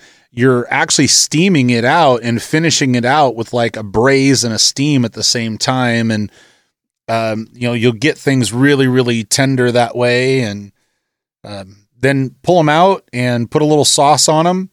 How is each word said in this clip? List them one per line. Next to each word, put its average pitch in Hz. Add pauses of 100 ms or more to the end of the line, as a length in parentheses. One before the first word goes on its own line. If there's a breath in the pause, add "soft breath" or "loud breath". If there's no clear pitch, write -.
(320 soft breath)
you're 123
actually 147
steaming 151
it 117
out 139
and 117
finishing 156
it 120
out 135
with, 113
like, 117
a 110
braise 131
and 117
a 107
steam 139
at 107
the 107
same 113
time. 117
And, 107 (800 soft breath)
um, 113
you 120
know, 120
you'll 117
get 120
things 131
really, 135
really 123
tender 127
that 117
way. 123
And, 101 (720)
um, 98 (220)
then 135
pull 180
'em 156
out 175 (100)
and 123
put 151
a 151
little 151
sauce 143
on 156
'em. 185